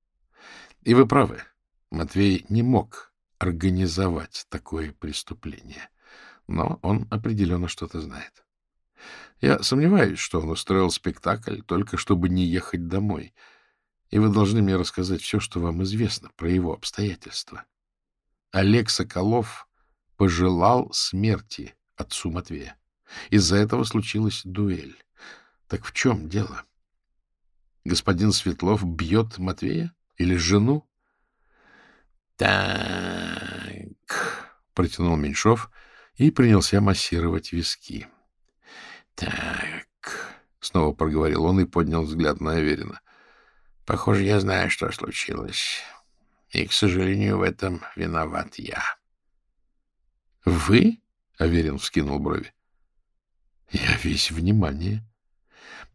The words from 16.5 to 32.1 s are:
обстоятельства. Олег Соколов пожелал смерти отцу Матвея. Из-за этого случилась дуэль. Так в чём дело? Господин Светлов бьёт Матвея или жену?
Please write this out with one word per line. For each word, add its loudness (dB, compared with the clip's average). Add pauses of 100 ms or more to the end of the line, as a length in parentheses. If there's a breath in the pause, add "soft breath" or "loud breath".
обстоятельства. -8 (880)
Олег 4
Соколов -2 (480)
пожелал 4
смерти -4 (220)
отцу -6
Матвея. -10 (540 loud breath)
Из-за 6
этого 2
случилась -2
дуэль. -4 (720 loud breath)
Так -6
в -12
чём 0
дело? -4 (1200)
Господин 0
Светлов 0
бьёт -2
Матвея -4 (220)
или 2
жену? 2 (1500 soft breath)